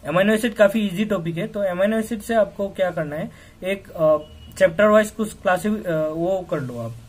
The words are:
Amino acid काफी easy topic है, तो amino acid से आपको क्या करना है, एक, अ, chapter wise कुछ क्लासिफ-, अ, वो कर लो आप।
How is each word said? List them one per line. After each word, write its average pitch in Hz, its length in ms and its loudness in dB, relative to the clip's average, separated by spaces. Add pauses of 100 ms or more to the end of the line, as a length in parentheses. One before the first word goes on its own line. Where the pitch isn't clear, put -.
Amino 196 280 2
acid 233 200 -2
काफी 208 320 4
easy 196 180 -2
topic 170 340 -4
है, 202 80 -4
तो 214 140 -8
amino 196 380 0
acid 220 220 -4
से 233 140 -6
आपको 202 340 0
क्या 185 220 -2
करना 156 260 -6
है, 208 140 -8 (340)
एक, 196 260 -6
अ, 156 280 2 (400)
chapter 185 280 4
wise 214 240 4
कुछ 214 220 -6
क्लासिफ-, 202 540 -2
अ, 156 220 -2
वो 175 420 -2
कर 156 100 -2
लो 123 180 -8
आप। 117 160 -10 (140)